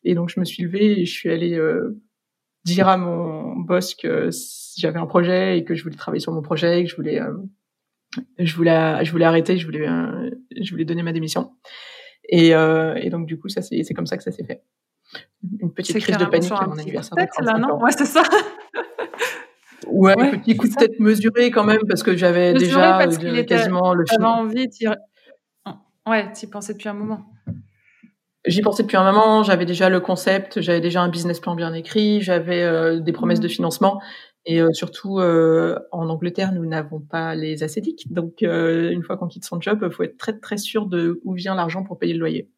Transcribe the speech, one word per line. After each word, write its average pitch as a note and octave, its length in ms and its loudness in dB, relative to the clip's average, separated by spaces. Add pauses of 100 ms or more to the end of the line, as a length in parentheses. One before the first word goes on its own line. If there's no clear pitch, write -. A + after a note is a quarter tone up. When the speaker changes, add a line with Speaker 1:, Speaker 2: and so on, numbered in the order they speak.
Speaker 1:
Et F3+ 100 0
donc, E3+ 140 -2
je - 100 -6
me F3+ 60 -2
suis - 180 -8
levée G3 380 2
et F3 60 0
je E3+ 60 -8
suis - 180 -6
allée, E3+ 240 -2
euh, D#3+ 440 -2 (640)
dire F3+ 220 2
à F#3 120 6
mon E3+ 580 -6
boss F3+ 400 -2
que - 320 -2
s-, - 500 -10
j'avais E3 220 -2
un E3 60 -4
projet F3+ 520 2
et E3+ 60 -2
que E3+ 100 -4
je D#3 80 -8
voulais D#3 140 -10
travailler D#3 240 -6
sur E3 120 -8
mon D#3+ 100 -6
projet, E3+ 420 0
que E3+ 60 -4
je - 40 -16
voulais, D#3 260 -4
euh, D3 120 -6 (1040)
je E3 160 -2
voulais, E3 500 2
je D#3 60 -4
voulais E3 140 2
arrêter, E3 320 4
je E3 100 -4
voulais, D3+ 220 -6
euh, - 420 -4 (300)
je G3 100 -8
voulais E3 140 -6
donner E3+ 180 -4
ma E3 100 -4
démission. D#3+ 400 -6 (760)
Et, E3 260 8
euh, D#3+ 420 4
et - 140 -4
donc, E3+ 160 -6
du E3 140 -10
coup, F#3+ 80 -12
ça, F#3 140 -6
c'est, - 200 -4
c'est - 120 -6
comme F3 120 -6
ça - 120 -6
que - 40 -14
ça - 80 -6
s'est - 140 -12
fait. - 180 -14 (1000)
Une E3 120 -4
petite - 220 -8
Speaker 2:
C'est G#3+ 60 0
Speaker 1:
crise G#3 160 0
de F3+ 80 2
Speaker 2:
carrément - 80 -2
Speaker 1:
panique E3+ 140 2
Speaker 2:
sur G3 140 -2
Speaker 1:
à F#3+ 40 0
Speaker 2:
un - 20 -2
Speaker 1:
mon D3+ 80 -6
Speaker 2:
petit D#3 100 -10
coup F#3 60 -10
de - 0 -
Speaker 1:
anniversaire - 260 -8
de F4 60 2
Speaker 2:
tête, - 80 -2 (100)
là, C4 120 -2
Speaker 1:
trente-cinq A3+ 140 2
Speaker 2:
non ? D4 100 0
Speaker 1:
ans. A#3+ 60 -2
Speaker 2:
Ouais, A#3+ 100 4
c'est C#4+ 120 0
ça. D#4+ 240 4
<laughs> - 40 2 (1500)
Speaker 1:
Ouais, F#3+ 320 6
Speaker 2:
Ouais, C4+ 140 6
Speaker 1:
petit - 240 2
coup - 100 0
Speaker 2:
c'est - 80 0
Speaker 1:
de - 0 -
Speaker 2:
ça. C4+ 60 -2
Speaker 1:
tête A3+ 200 4
mesuré A3 500 4
quand A3 140 2
même, G#3+ 240 4
parce F#3 140 0
que F#3 120 2
j'avais F3 380 4
Speaker 2:
Mesuré B3+ 160 4
Speaker 1:
déjà, C4+ 300 6
Speaker 2:
parce - 180 4
Speaker 1:
euh, - 20 -6
Speaker 2:
qu'il - 140 -4
Speaker 1:
de, A#3+ 40 0
Speaker 2:
était, A#3+ 100 0
Speaker 1:
quasiment F#3 480 2
le F3+ 100 2
Speaker 2:
t'avais A3+ 140 2
Speaker 1:
film. A3+ 100 4
Speaker 2:
envie, A#3 400 0
t'y - 180 -8
re-, - 120 -2 (1080)
ouais, G#3+ 260 -2
t'y - 140 -14
pensais G3+ 280 -12
depuis G#3 160 -12
un G3+ 40 -10
moment. G#3+ 300 -8 (1200)
Speaker 1:
J'y F3+ 140 2
pensais G#3 220 2
depuis G#3 160 0
un F#3+ 120 6
moment, G#3+ 320 6
j'avais F#3 220 2
déjà F3+ 240 2
le F3+ 120 4
concept, F#3+ 600 -2
j'avais E3+ 220 2
déjà F3 180 0
un F3 80 2
business E3+ 320 -4
plan F3 140 -6
bien E3 180 -4
écrit, G#3 480 0
j'avais, F3 440 0
euh, E3 360 2
des E3 120 -2
promesses - 260 0
Speaker 2:
Mhm. - 60 0
Speaker 1:
de E3+ 40 -2
financement. F#3+ 540 0 (420)
Et, E3 160 2
euh, E3 140 4
surtout, F#3+ 460 -6
euh, E3 580 4 (120)
en E3 200 -6
Angleterre, F3 420 -2
nous E3+ 140 -4
n'avons D#3 340 -6
pas D#3+ 340 -6
les D#3 280 -4
ascétiques. - 500 -6
Donc, E3+ 300 -4
euh, E3 480 0
une F3+ 120 -2
fois F#3+ 140 -6
qu'on F3+ 120 -8
quitte - 160 -14
son E3+ 160 -8
job, G#3 300 -2
faut - 120 -8
être - 160 -8
très, A3 200 -8
très G#3 200 -8
sûr G#3 280 -4
de E3+ 380 -2
où F#3 80 -6
vient F#3 220 -4
l'argent F3 280 -4
pour F#3 160 -12
payer F3 140 -2
le E3 80 -4
loyer. D#3+ 380 -4